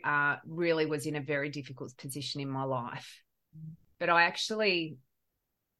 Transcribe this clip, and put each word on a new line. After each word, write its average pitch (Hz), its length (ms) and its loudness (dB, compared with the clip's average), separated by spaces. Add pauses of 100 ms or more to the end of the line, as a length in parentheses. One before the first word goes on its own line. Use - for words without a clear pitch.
uh, 143 320 4 (100)
really 160 400 2
was 147 200 -2
in 151 100 -2
a 143 40 -2
very 143 280 -2
difficult 139 480 -10
position 143 440 -8
in 139 80 -4
my 135 140 -4
life. 131 640 -6 (720)
But 175 100 0
I 170 140 8
actually 180 760 0 (800)